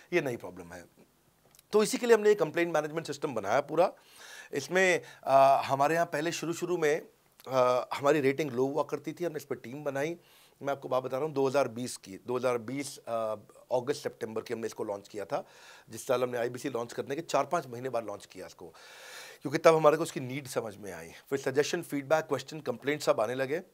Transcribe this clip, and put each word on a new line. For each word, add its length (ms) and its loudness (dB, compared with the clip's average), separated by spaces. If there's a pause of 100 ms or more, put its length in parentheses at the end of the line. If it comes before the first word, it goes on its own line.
(120)
ये 80 4
नई 160 -2
प्रॉब्लम 360 -14
है। 120 -16 (880)
तो 100 6
इसी 160 0
के 80 -2
लिए 100 10
हमने 120 4
ये 60 8
कंप्लेंट 400 0
मैनेजमेंट 320 -2
सिस्टम 280 -6
बनाया 260 2
पूरा। 320 2 (600)
इसमें, 480 2 (240)
अ, 400 8
हमारे 300 2
यहाँ 120 2
पहले 260 -2
शुरू 200 -4
शुरू 240 -2
में, 260 2 (460)
अ, 460 4
हमारी 260 4
रेटिंग 300 2
लो 160 0
हुआ 160 -2
करती 300 -6
थी, 120 -8
हमने 120 -6
इस 80 -8
पर 120 -8
टीम 280 -14
बनाई, 320 -2 (460)
मैं 100 -4
आपको 160 -8
बात 140 0
बता 140 -4
रहा 100 -2
हूँ 80 -8
दो 140 4
हज़ार 200 2
बीस 280 -8
की, 300 -14
दो 100 -2
हज़ार 220 0
बीस, 400 -8
अ, 380 -4 (360)
अगस्त 300 -2
सितंबर 400 -8
के 120 -8
हमने 120 -6
इसको 180 -8
लॉन्च 240 -8
किया 160 -10
था, 200 -6 (460)
जिस 160 -12
साल 160 2
हमने 160 -2
आईबीसी 300 -4
लॉन्च 240 -4
करने 240 -6
के 60 -6
चार 220 0
पाँच 220 -2
महीने 220 -10
बाद 180 -4
लॉन्च 200 -12
किया 200 -16
इसको, 200 -18 (760)
क्योंकि 160 -4
तब 160 10
हमारे 220 8
को 60 -4
उसकी 180 -6
नीड 260 -8
समझ 300 -6
में 160 -14
आई। 200 -14 (180)
फिर 80 0
सजेशन, 440 0
फीडबैक, 420 -2
क्वेश्चन, 360 -6
कंप्लेंट 420 -4
सब 180 2
आने 140 0
लगे 280 -2 (120)